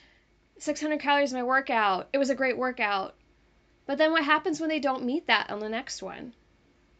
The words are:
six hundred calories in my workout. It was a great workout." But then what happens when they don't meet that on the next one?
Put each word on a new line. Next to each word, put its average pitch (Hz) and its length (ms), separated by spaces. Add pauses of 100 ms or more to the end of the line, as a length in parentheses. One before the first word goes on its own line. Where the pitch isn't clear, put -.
(600)
six 294 220
hundred 302 180
calories 285 340
in 254 60
my 247 40
workout. 240 680
It 277 40
was 277 120
a 262 60
great 262 220
workout." 226 580 (680)
But 277 120
then 311 140
what 320 120
happens 302 360
when 320 100
they 311 100
don't 262 240
meet 277 240
that 220 220
on 208 100
the 214 100
next 226 340
one? 233 300 (640)